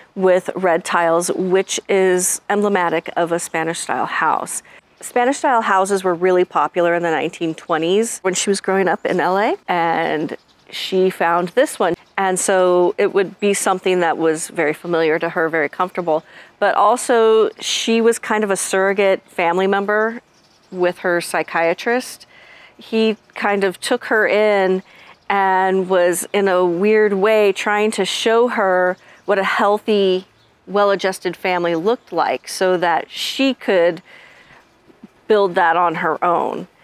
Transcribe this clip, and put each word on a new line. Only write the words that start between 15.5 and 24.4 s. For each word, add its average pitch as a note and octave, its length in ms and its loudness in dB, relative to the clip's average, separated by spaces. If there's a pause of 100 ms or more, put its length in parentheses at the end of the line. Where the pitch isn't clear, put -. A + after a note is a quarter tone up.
comfortable. E3+ 560 -4 (340)
But G3+ 160 2
also, A3 720 2 (100)
she - 420 0
was A3+ 180 2
kind G#3+ 240 -2
of G3+ 80 -2
a F#3+ 60 0
surrogate F#3+ 640 0
family F3+ 420 -2
member G#3 560 -2 (500)
with F3+ 280 -2
her F3 220 -2
psychiatrist. F3 1040 -4 (520)
He A3 380 0 (180)
kind G3+ 300 0
of F#3+ 160 -2
took - 260 -4
her A3 220 2
in G3 560 2 (460)